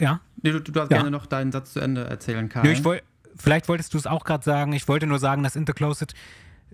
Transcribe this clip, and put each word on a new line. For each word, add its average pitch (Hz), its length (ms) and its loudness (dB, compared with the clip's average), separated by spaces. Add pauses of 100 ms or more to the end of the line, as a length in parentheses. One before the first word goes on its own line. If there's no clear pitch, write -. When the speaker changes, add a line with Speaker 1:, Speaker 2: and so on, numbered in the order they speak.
Speaker 1:
Ja? 156 200 2 (220)
Speaker 2:
Nee, 156 100 2
du, 156 80 -2
du 156 120 -12
darfst 151 180 0
Speaker 1:
Ja. 131 80 6
Speaker 2:
gerne 143 120 2
noch 143 160 -6
deinen 135 260 -2
Satz 135 220 -8
zu 139 60 -4
Ende 131 240 -2
erzählen, 113 440 -4
Karl. 120 160 -2
Speaker 1:
Nö, 151 80 8
ich 147 120 0
woll-, 170 180 0 (340)
vielleicht 156 320 2
wolltest 170 260 -2
du's 151 120 -2
auch 160 180 -2
grad 147 200 -2
sagen. 143 280 2
Ich 143 160 -4
wollte 151 180 2
nur 139 120 2
sagen, 139 240 0
dass 135 140 -2
In 151 100 -2
the 147 60 -2
Closet, 147 420 -2 (600)